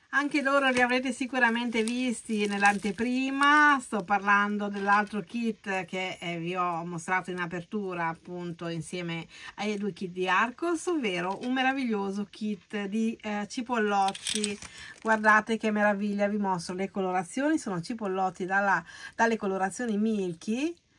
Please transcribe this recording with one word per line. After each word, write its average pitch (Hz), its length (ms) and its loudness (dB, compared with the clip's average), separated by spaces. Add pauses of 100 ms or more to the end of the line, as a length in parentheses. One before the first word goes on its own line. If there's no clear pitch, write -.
(140)
Anche 285 280 0
loro 269 260 4
li 247 140 4
avrete 254 280 2
sicuramente 240 720 0
visti 226 640 -2
nell'anteprima. 254 1300 4
Sto 202 240 -4
parlando 202 640 2
dell'altro 202 540 2
kit 208 640 -4
che, 185 340 -6
eh, 170 180 -4
vi 170 160 -4
ho 175 300 0
mostrato 180 460 -4
in 180 100 -4
apertura 175 680 -4
appunto 175 600 -8
insieme 165 580 -6 (280)
ai 208 240 -2
due 202 160 -2
kit 180 160 -8
di 185 180 -2
Arcos, 240 560 0
ovvero 196 600 -2
un 247 100 0
meraviglioso 220 720 0
kit 208 600 -6
di, 226 340 0
eh, 208 260 -4
cipollotti. 208 1120 0 (420)
Guardate 214 560 4
che 220 140 0
meraviglia, 208 580 2
vi 208 80 -2
mostro 190 380 -2
le 190 160 -4
colorazioni. 190 640 0
Sono 190 240 -4
cipollotti 190 640 -2
dalla, 190 400 2 (300)
dalle 226 240 2
colorazioni 196 580 -2
Milky. 214 800 -2 (220)